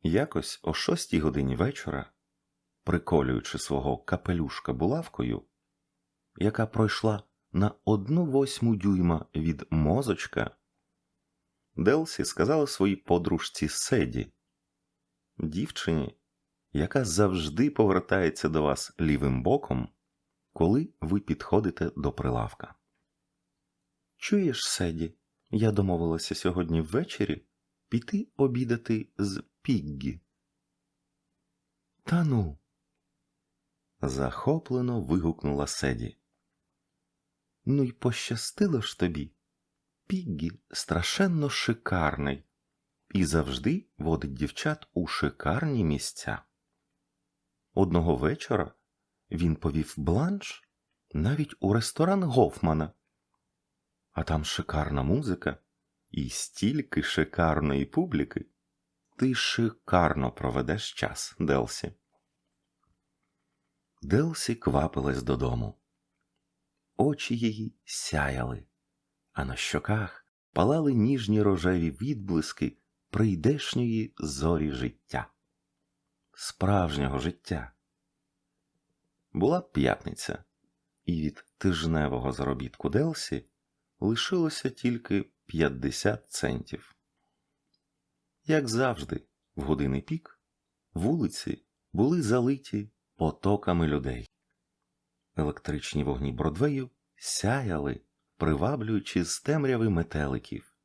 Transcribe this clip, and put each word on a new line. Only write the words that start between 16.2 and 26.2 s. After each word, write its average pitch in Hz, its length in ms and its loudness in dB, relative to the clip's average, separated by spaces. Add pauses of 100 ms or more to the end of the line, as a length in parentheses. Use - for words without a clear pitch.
яка 120 320 0
завжди 92 640 2
повертається 95 800 2
до 80 140 2
вас 69 380 0
лівим 67 420 2
боком, 85 460 0 (640)
коли 113 360 2 (120)
ви 90 200 0
підходите 92 760 0
до 71 160 -2
прилавка. - 640 -4 (1400)
Чуєш, 190 460 2
Седі, 82 520 -2 (360)
я 110 220 4
домовилася 87 600 0